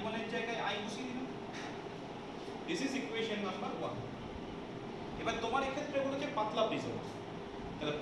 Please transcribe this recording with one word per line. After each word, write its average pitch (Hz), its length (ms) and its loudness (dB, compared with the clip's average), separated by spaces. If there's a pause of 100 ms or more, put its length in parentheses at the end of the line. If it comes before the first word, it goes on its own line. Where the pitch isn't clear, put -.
ওয়ান 220 200 0
এর 208 120 -2
জায়গায় 233 340 0
আই 208 160 2
বসিয়ে 254 260 -2
দিলাম। 247 140 -2 (1400)
this 180 140 2
is 277 180 4
equation 220 480 2
number - 240 0 (160)
one। - 100 -2 (1200)
এবার - 220 2
তোমার 240 240 6
এক্ষেত্রে 277 300 0 (100)
বলেছে 277 200 2 (100)
পাতলা 214 320 6
প্রিজম। - 260 0 (800)
তাহলে 151 240 0